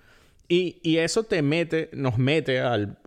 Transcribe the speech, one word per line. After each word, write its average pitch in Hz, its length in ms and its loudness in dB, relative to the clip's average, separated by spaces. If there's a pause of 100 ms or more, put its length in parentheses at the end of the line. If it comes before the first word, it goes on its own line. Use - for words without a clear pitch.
(480)
Y, 175 360 0
y 160 140 2
eso 165 260 0
te 202 180 0
mete, 160 520 0
nos 127 240 -2
mete 135 420 2
al, 113 480 -2